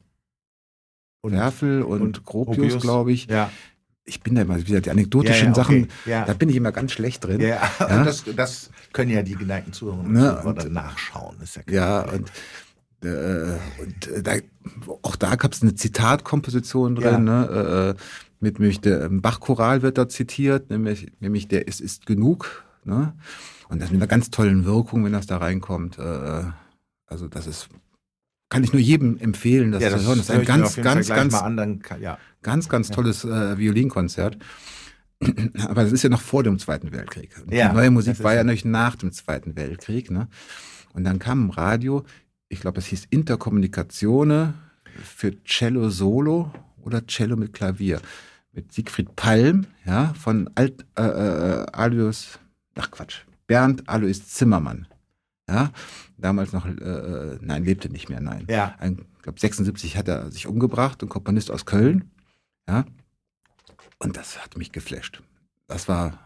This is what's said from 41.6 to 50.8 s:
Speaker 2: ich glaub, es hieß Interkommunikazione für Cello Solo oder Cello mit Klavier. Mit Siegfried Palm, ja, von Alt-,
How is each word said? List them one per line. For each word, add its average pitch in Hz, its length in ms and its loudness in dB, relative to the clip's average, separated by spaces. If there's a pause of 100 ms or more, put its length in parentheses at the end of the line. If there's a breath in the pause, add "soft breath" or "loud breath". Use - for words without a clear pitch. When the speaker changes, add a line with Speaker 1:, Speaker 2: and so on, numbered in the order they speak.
Speaker 2:
ich - 140 -12
glaub, 90 160 -4
es 92 100 -6
hieß - 240 -8
Interkommunikazione 131 1400 2 (500 loud breath)
für - 400 -6
Cello 117 460 0
Solo 139 600 2 (300)
oder 113 240 -4
Cello 117 320 -2
mit 107 160 -4
Klavier. 95 480 -2 (500 loud breath)
Mit - 220 -14
Siegfried - 420 -6
Palm, 131 520 4 (180)
ja, 127 300 0
von 110 400 -2
Alt-, 131 300 -2 (120)